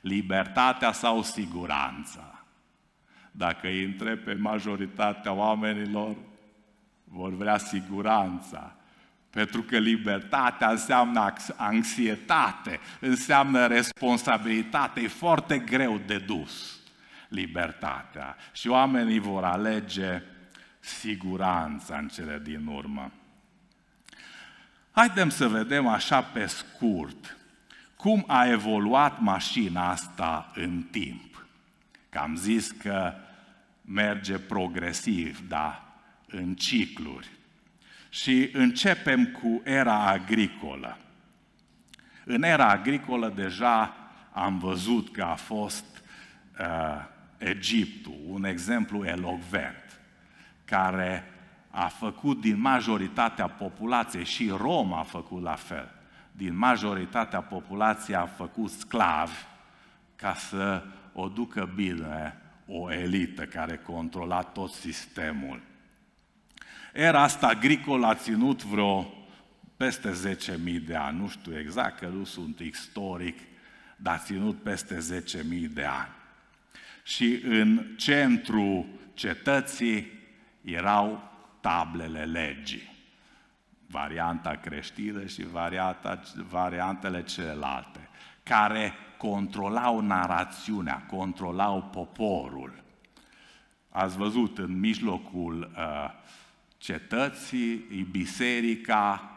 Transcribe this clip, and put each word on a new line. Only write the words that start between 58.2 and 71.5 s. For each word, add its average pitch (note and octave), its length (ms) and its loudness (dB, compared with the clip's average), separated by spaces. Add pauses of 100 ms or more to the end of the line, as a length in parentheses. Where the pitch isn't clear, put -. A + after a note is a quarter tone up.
făcut F#2+ 440 -8
sclavi E2+ 720 -2 (720)
ca G2 180 -4
să G2 500 -4 (300)
o F#2 140 -8
ducă G2+ 480 -6
bine D#2+ 680 -6 (260)
o F2 240 -8
elită F2 540 -2
care E2 320 -8
controla E2+ 640 -6
tot F#2 300 -8
sistemul. D2 920 -8 (1300)
Era D3 280 8
asta C3+ 260 6
agricolă B2+ 600 4
a A2 80 6
ținut A#2+ 480 2
vreo G2+ 500 2 (640)
peste A#2+ 340 -2
zece F#2 520 -4
mii F2 160 -2
de E2 160 -8
ani, D2+ 240 -4
nu G2+ 80 -4
știu E2 300 -10